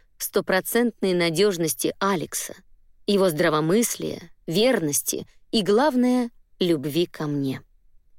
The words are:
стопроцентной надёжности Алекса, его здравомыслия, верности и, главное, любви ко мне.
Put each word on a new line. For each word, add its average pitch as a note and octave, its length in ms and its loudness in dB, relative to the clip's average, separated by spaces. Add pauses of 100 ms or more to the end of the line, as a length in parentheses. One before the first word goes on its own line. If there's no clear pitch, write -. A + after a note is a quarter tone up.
(180)
стопроцентной F#3+ 960 0
надёжности E3+ 840 0
Алекса, - 560 -4 (500)
его F#3+ 240 4
здравомыслия, E3 1000 0 (160)
верности F3 800 0 (240)
и, A3+ 100 2
главное, B3 680 2 (280)
любви D#3+ 460 0
ко D#3 220 -6
мне. C#3 340 -4 (580)